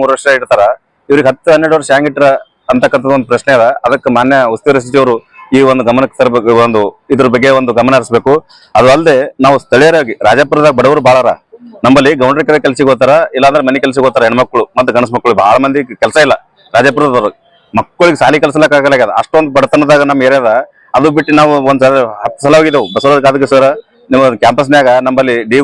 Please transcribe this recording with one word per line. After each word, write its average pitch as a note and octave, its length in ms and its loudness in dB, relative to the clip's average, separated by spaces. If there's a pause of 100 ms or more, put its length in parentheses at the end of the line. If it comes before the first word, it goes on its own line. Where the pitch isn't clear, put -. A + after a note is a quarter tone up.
ಮೂರು C3+ 140 0
ವರ್ಷ - 120 -6 (120)
ಇಡ್ತಾರ, A#2+ 240 0 (480)
ಇವ್ರಿಗೆ C#3 200 2
ಹತ್ತು - 240 -4
ಹನ್ನೆರಡು D#3 240 0
ವರ್ಷ C#3+ 180 -6
ಹೆಂಗ್ D3 140 0
ಇಟ್ರ C#3 160 0 (460)
ಅಂತಕ್ಕಂಥದ್ದು C3 460 -2
ಒಂದು A#2+ 120 -6
ಪ್ರಶ್ನೆ B2 260 -2
ಅದ. A2+ 100 2 (200)
ಅದಕ್ಕೆ C3 300 -2
ಮಾನ್ಯ C3 240 0 (140)
ಉಸ್ತುವಾರಿ C3+ 320 -2
ಸಚಿವರು B2+ 280 0 (440)
ಈ - 20 4 (120)
ಒಂದು B2+ 180 -2
ಗಮನಕ್ಕೆ C3 300 -2
ತರಬೇಕು, A#2+ 360 0 (100)
ಒಂದು A2 160 -2 (320)
ಇದ್ರ C3 200 0
ಬಗ್ಗೆ B2+ 260 0
ಒಂದು A#2+ 180 -4
ಗಮನ B2+ 200 0
ಹರಿಸ್ಬೇಕು. A#2 360 -2 (460)
ಅದು B2+ 140 4
ಅಲ್ಲದೆ D#3+ 220 2 (300)
ನಾವು C#3 180 2
ಸ್ಥಳೀಯರಾಗಿ C#3+ 520 0 (120)
ರಾಜಾಪುರದಾಗ D3 520 2
ಬಡವರು C#3 280 0
ಬಾಳಾರ, B2 240 2 (540)
ನಮ್ಮಲ್ಲಿ C3+ 260 2 (100)
ಗೌಂಡ್ರ C#3 280 0
ಕಡೆ D3+ 160 2
ಕೆಲ್ಸಕ್ಕೆ C3+ 260 -2
ಹೋಗ್ತಾರ, B2+ 220 0 (240)
ಇಲ್ಲಾಂದ್ರೆ C#3 300 2
ಮನೆ C3 160 -2
ಕೆಲ್ಸಕ್ಕೆ C3+ 240 -2
ಹೋಗ್ತಾರ A#2+ 220 0
ಹೆಣ್ಮಕ್ಳು A#2+ 340 -2 (140)
ಮತ್ತೆ B2+ 200 -2
ಗಂಡ್ಸ್ A#2+ 180 -4
ಮಕ್ಳು. A#2+ 160 0 (120)
ಬಹಳ A2 120 2 (100)
ಮಂದಿ C#3 160 -2 (200)
ಕೆಲ್ಸ - 240 -2
ಇಲ್ಲ B2 100 0 (380)
ರಾಜಾಪುರದವ್ರು, B2 580 0 (460)
ಮಕ್ಕಳಿಗೆ - 460 -2
ಶಾಲಿ C#3+ 200 2
ಕಲ್ಸಲಕ್ D3 360 0
ಆಗಲ್ಲ. B2+ 420 0
ಅಷ್ಟೊಂದು D#3 340 -2
ಬಡತನದಾಗ C#3+ 540 0
ನಮ್ಮ C3 180 0
ಏರಿಯಾದ. C3 220 0 (460)
ಅದು C#3 200 2
ಬಿಟ್ಟು D#3 220 -4
ನಾವು D3+ 140 2 (180)
ಒಂದ್ C3+ 140 0
ಸಲ, C3+ 140 2 (240)
ಹತ್ತು - 220 -8
ಸಲ C#3+ 140 2
ಹೋಗಿದ್ದೆವು C#3+ 360 0
ಬಸವರಾಜ C#3 300 0
ಗಾದಗೆ C3+ 260 0
ಸರ್, C3+ 160 2 (460)
ನಿಮ್ಮ C3 100 2 (180)
ಕ್ಯಾಂಪಸ್ನ್ಯಾಗ C3+ 480 0 (180)
ನಮ್ಮಲ್ಲಿ C3 280 -2 (160)
ಡಿ B2+ 140 0